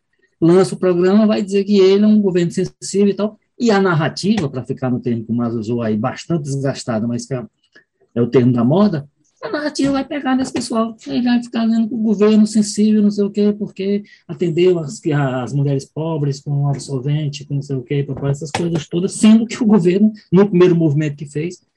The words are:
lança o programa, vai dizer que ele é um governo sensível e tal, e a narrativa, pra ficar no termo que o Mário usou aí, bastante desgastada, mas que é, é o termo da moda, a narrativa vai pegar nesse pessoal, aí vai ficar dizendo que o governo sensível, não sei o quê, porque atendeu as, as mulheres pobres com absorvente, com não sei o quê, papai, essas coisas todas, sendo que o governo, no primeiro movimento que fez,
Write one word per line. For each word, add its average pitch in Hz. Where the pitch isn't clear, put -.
lança 180
o 208
programa, 185
vai 220
dizer 196
que 202
ele 196
é 214
um 214
governo 175
sensível 190
e 196
tal, 208
e 233
a 196
narrativa, 175
pra 123
ficar 127
no 120
termo 113
que 113
o -
Mário 120
usou 117
aí, 110
bastante 123
desgastada, 131
mas 120
que -
é, 123
é 117
o 120
termo 123
da 117
moda, 165
a 466
narrativa 294
vai 269
pegar 269
nesse 254
pessoal, 226
aí 269
vai 240
ficar 226
dizendo 226
que -
o 220
governo 214
sensível, 214
não 202
sei 202
o 196
quê, 208
porque 202
atendeu 175
as, 147
as 131
mulheres 139
pobres 151
com 143
absorvente, 139
com 147
não 139
sei 135
o 123
quê, 143
papai, 139
essas 147
coisas 170
todas, 185
sendo 220
que -
o 226
governo, 202
no 196
primeiro 175
movimento 151
que 156
fez, 165